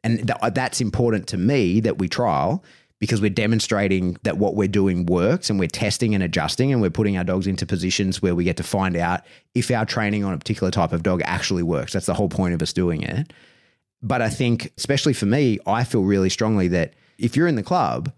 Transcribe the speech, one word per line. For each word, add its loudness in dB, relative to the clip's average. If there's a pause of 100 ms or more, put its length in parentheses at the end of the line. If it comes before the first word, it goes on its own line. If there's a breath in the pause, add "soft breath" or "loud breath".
And 0
th-, 0
that's -2
important 0
to -4
me 4
that 0
we -2
trial, 0 (380 soft breath)
because 0
we're 2
demonstrating 0
that -2
what 2
we're 2
doing 2
works, 2
and 0
we're 0
testing -2
and 0
adjusting, 0
and 2
we're 2
putting 0
our -2
dogs -2
into -2
positions -2
where 2
we 0
get 0
to -6
find -2
out -2 (340 loud breath)
if -2
our 2
training -2
on -2
a -4
particular -2
type 0
of -2
dog 0
actually -2
works. -2
That's -4
the -2
whole 0
point 0
of -2
us -4
doing 0
it. -6 (680 soft breath)
But -2
I 2
think, 0
especially 0
for -2
me, 2
I 0
feel 0
really 4
strongly 2
that 0 (240 soft breath)
if -2
you're 4
in 2
the -2
club -2